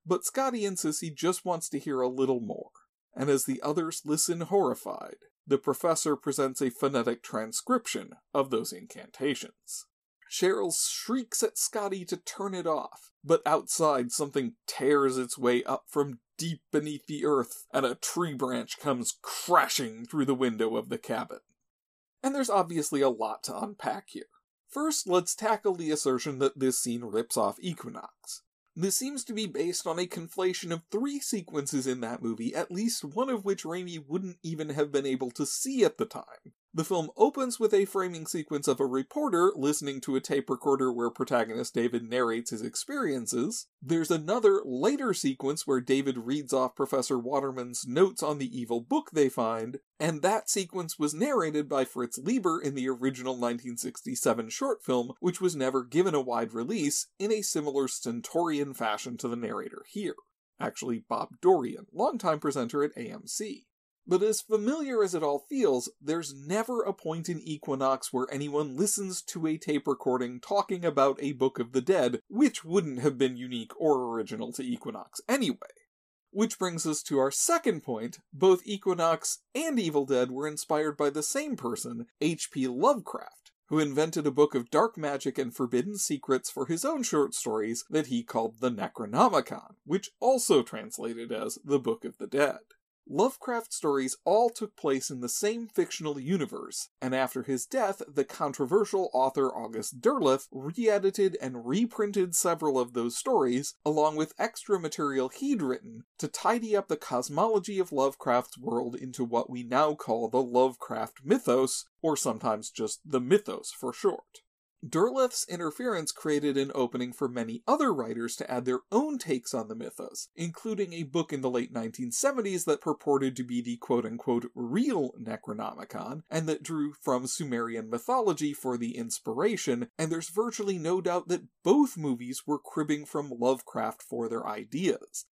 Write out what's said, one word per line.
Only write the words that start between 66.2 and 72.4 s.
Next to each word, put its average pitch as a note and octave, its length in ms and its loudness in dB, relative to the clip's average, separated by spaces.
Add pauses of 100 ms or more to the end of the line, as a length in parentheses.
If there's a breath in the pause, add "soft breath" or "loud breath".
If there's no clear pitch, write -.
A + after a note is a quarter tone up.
never G#3 460 -2
a G3 100 -2
point E3 380 -6
in E3 100 -4
Equinox C3+ 720 -2
where C3 180 0
anyone C#3+ 460 -2
listens F#3+ 460 0
to D#3+ 260 -4
a D#3+ 100 0
tape D3+ 300 -2
recording B2 540 0
talking F#3+ 420 0
about C#3 380 4
a C#3+ 100 -2
Book C3+ 260 2
of A#2+ 140 -4
the C3 80 2
Dead, B2+ 480 4
which B3+ 380 2